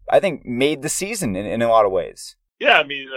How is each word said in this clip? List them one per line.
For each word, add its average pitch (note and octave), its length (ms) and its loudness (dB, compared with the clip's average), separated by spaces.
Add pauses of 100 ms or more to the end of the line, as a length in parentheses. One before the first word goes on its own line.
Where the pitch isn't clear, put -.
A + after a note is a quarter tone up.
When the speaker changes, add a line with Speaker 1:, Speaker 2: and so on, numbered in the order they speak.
Speaker 1:
I - 120 6
think F#3 240 -4
made C3+ 360 -2
the D3+ 80 -6
season F#3+ 460 -6
in, G2+ 100 -6
in G#2+ 160 -4
a A#2 60 0
lot A2+ 180 6
of F#2+ 60 0
ways. D#2 460 -6 (220)
Speaker 2:
Yeah, A3+ 200 4
I D3+ 60 2
mean, C#3 320 -12